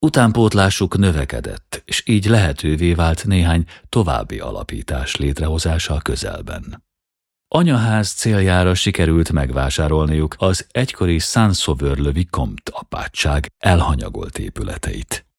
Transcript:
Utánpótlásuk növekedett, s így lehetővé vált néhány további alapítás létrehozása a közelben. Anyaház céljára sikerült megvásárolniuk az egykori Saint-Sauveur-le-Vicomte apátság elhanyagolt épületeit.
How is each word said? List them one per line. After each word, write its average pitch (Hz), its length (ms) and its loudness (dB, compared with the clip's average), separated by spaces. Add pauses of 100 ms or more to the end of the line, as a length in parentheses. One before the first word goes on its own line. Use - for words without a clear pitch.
Utánpótlásuk 104 960 2
növekedett, 71 880 -2
s - 200 -6
így 104 180 2
lehetővé 87 680 2
vált 82 320 0
néhány 85 380 4 (240)
további 73 500 -2
alapítás 64 760 -8
létrehozása 78 800 -2
a 71 60 -2
közelben. - 840 -8 (640)
Anyaház 113 640 2
céljára 92 640 2
sikerült 82 580 2
megvásárolniuk 76 1040 0
az 95 320 0
egykori 95 480 -2
Saint-Sauveur-le-Vicomte 73 1600 0
apátság - 840 -4
elhanyagolt - 800 0
épületeit. - 880 -8 (120)